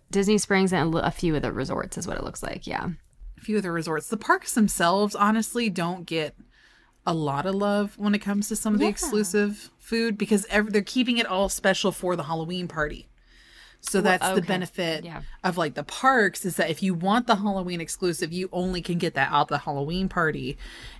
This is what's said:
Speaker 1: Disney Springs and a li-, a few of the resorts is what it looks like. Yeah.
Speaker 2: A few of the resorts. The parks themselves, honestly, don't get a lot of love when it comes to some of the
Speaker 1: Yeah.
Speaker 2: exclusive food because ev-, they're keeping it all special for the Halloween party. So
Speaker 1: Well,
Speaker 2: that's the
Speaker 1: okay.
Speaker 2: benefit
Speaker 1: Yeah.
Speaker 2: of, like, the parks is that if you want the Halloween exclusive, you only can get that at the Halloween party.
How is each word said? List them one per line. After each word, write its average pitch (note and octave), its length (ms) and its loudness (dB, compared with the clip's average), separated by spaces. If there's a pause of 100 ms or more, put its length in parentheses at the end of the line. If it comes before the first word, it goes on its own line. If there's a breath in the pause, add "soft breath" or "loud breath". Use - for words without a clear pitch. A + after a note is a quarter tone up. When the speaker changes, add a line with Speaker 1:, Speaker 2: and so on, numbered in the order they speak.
(120)
Speaker 1:
Disney G3+ 260 4
Springs F#3+ 340 2
and F3+ 100 2
a D#3+ 160 2
li-, - 60 0
a - 80 0
few D#3+ 240 0
of C#3+ 60 2
the A#2+ 100 -2
resorts - 460 -4
is F3 100 -6
what - 100 -6
it - 60 -6
looks - 180 -10
like. - 240 -8
Yeah. - 260 -4 (460)
Speaker 2:
A - 40 -20
few G#3+ 160 -2
of G3 60 0
the F3+ 80 -4
resorts. D#3+ 360 -4
The - 80 -4
parks E4 380 0
themselves, G3+ 600 4
honestly, A3 560 2
don't F3 360 -4
get D#3+ 320 -4 (680 soft breath)
a F3+ 80 2
lot D3 320 0
of F#3+ 100 0
love G3+ 420 0
when G#3 180 2
it G#3 40 0
comes G3+ 280 0
to A3+ 80 -4
some G#3+ 180 0
of B3 60 4
the D4 60 4
Speaker 1:
Yeah. D#4+ 60 4
Speaker 2:
exclusive G#3 880 0
food A3+ 400 -2
because G#3 320 2
ev-, G#3 220 2
they're G#3 100 2
keeping A#3+ 360 0
it A#3 80 2
all F#3 240 0
special - 420 2
for F3+ 240 -2
the E3+ 80 -4
Halloween E3 460 -4
party. D3+ 400 -6 (720 loud breath)
So - 180 -2
Speaker 1:
Well, - 40 4
Speaker 2:
that's F#3 220 4
the F#3+ 120 2
Speaker 1:
okay. F3 100 2
Speaker 2:
benefit E3+ 560 -2
Speaker 1:
Yeah. D3+ 200 -12 (200)
Speaker 2:
of, F3+ 140 0
like, D#3 160 0
the D3 100 -6
parks A#3 640 2
is F3 100 -2
that E3 140 2
if D#3+ 120 -4
you F#3+ 120 2
want G3 340 2
the A3+ 80 6
Halloween F#3 460 -2
exclusive, E3 500 -4
you F#3 220 -4
only F3+ 280 -2
can F3 180 -2
get E3 160 -2
that C#3 180 2
at D3 160 4
the D3 100 0
Halloween D#3 480 -2
party. D3 500 -2 (420 loud breath)